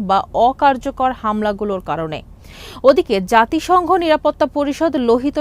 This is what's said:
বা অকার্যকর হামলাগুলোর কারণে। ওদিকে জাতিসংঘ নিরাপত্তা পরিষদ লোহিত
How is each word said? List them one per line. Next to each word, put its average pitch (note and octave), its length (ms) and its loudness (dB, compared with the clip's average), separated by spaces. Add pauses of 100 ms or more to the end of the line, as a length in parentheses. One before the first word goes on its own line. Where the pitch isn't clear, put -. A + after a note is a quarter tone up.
বা F#3+ 160 0 (260)
অকার্যকর C4 680 0
হামলাগুলোর G#3+ 760 -4
কারণে। D#3+ 340 -6 (640)
ওদিকে D4 340 4 (100)
জাতিসংঘ D#4 640 2 (100)
নিরাপত্তা D4+ 500 0
পরিষদ D4 520 -2
লোহিত B3 400 0